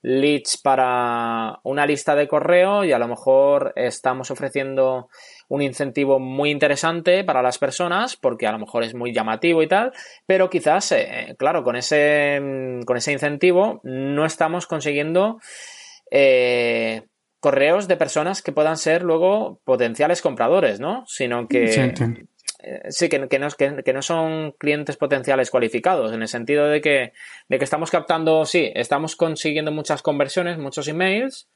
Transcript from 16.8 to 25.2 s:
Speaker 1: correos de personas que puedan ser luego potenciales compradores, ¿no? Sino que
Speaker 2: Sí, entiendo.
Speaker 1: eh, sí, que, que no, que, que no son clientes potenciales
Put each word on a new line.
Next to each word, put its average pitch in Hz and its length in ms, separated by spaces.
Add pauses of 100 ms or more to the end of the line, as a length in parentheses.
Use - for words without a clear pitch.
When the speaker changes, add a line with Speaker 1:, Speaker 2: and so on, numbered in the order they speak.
Speaker 1:
correos 151 480
de 175 80
personas 165 460
que - 100
puedan 156 240
ser 165 260
luego 180 640
potenciales 131 580
compradores, 127 580
¿no? 208 260
Sino 120 420
que 120 200
Speaker 2:
Sí, 110 120
entiendo. 123 400 (400)
Speaker 1:
eh, - 300
sí, 170 180
que, 139 200
que 135 120
no, 147 100
que, 139 340
que 131 80
no 135 100
son 160 560
clientes 147 380
potenciales 135 540